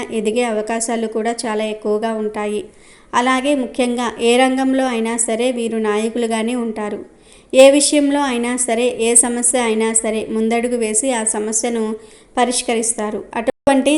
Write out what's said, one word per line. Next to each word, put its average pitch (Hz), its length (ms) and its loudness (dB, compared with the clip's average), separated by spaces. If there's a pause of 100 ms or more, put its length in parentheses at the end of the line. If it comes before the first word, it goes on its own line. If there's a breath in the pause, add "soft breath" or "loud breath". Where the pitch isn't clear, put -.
(120)
ఎదిగే 220 320 -2
అవకాశాలు 226 640 -2
కూడా 220 260 -2
చాలా 220 320 -4
ఎక్కువగా 214 480 -2
ఉంటాయి. 214 480 -4 (520 loud breath)
అలాగే 262 420 2
ముఖ్యంగా 240 520 -2 (140)
ఏ 233 160 4
రంగంలో 262 500 2
అయినా 226 300 -2
సరే 226 340 0
వీరు 226 260 -4
నాయకులుగానే 220 800 -2
ఉంటారు. 214 440 -4 (540 loud breath)
ఏ 262 180 10
విషయంలో 285 500 4
అయినా 240 360 -2
సరే, 240 280 0 (140)
ఏ 226 160 0
సమస్య 240 440 0
అయినా 226 340 0
సరే 220 360 -2
ముందడుగు 226 480 0
వేసి 220 340 -2
ఆ 226 120 0
సమస్యను 220 600 -2 (520 loud breath)
పరిష్కరిస్తారు. 226 840 -2 (140)
అటువంటి 262 640 0